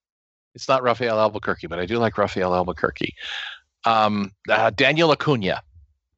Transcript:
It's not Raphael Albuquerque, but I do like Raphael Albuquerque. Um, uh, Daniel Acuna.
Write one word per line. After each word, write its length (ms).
It's 120
not 140
Raphael 380
Albuquerque, 480
but 100
I 80
do 140
like 180
Raphael 380
Albuquerque. 580
Um, 460
uh, 220
Daniel 400
Acuna. 500